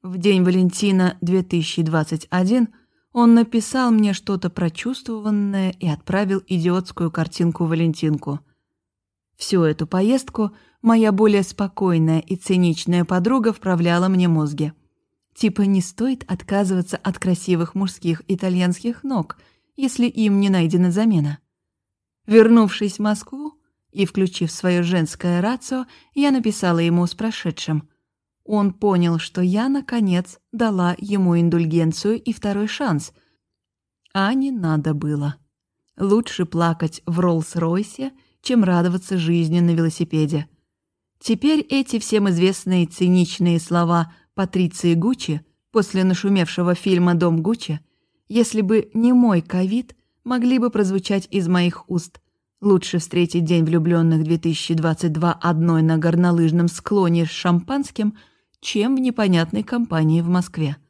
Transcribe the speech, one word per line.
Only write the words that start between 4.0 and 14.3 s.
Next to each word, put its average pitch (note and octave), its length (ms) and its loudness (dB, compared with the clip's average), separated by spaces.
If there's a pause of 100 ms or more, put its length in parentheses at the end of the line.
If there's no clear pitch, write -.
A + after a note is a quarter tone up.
что-то F#3 360 -4
прочувствованное G3+ 1200 -4
и F3+ 180 -6
отправил F#3+ 580 -2
идиотскую F3 640 -2
картинку-валентинку. D#3+ 1300 -2 (1000)
Всю F#3 260 0
эту D#3 260 0
поездку A3 640 0 (300)
моя A3 280 4
более G3+ 320 4
спокойная E3+ 760 0
и - 160 -6
циничная F3 680 0
подруга G#3+ 480 0
вправляла F3 540 0
мне F3+ 220 2
мозги. D3+ 440 0 (600)